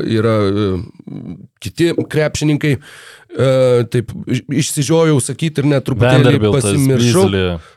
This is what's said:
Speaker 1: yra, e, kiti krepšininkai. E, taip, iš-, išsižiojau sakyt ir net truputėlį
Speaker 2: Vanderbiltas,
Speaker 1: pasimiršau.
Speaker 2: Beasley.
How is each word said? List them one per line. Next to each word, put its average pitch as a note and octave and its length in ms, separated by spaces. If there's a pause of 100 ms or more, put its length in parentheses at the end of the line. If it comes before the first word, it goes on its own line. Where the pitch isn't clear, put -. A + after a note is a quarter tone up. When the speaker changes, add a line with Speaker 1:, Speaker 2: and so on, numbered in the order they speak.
Speaker 1:
yra, A2 320
e, F#2+ 960 (220)
kiti - 320
krepšininkai. D3+ 840 (600)
E, B2+ 540
taip, B2 160 (180)
iš-, B2 220
išsižiojau D3+ 720
sakyt D3+ 400
ir C#3+ 60
net C#3 180
truputėlį B2+ 400
Speaker 2:
Vanderbiltas, G#2+ 400
Speaker 1:
pasimiršau. A#2 640
Speaker 2:
Beasley. F#2 320 (180)